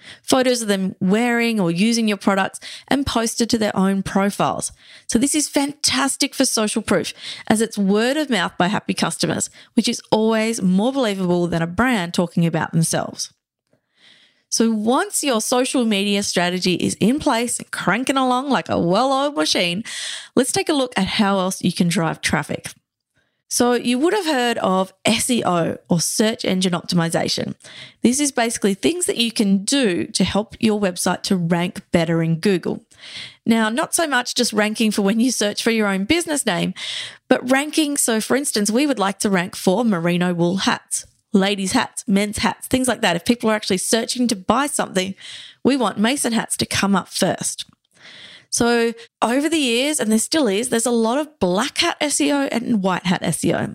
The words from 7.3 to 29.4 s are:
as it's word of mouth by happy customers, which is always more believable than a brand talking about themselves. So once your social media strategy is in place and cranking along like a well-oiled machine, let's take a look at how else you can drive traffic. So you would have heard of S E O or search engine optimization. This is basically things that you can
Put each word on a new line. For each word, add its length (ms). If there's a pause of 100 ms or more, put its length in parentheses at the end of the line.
as 120
it's 180
word 380
of 140
mouth 280
by 100
happy 260
customers, 560 (240)
which 160
is 200
always 520
more 320
believable 540
than 140
a 60
brand 460
talking 320
about 260
themselves. 640 (1160)
So 220
once 520
your 180
social 420
media 380
strategy 540
is 240
in 180
place 400
and 140
cranking 460
along 340
like 180
a 80
well-oiled 580
machine, 480 (520)
let's 160
take 180
a 40
look 220
at 120
how 320
else 240
you 100
can 140
drive 340
traffic. 500 (800)
So 240
you 240
would 160
have 140
heard 320
of 340 (120)
S 260
E 120
O 340 (120)
or 100
search 460
engine 280
optimization. 800 (480)
This 160
is 120
basically 440
things 320
that 100
you 140
can 320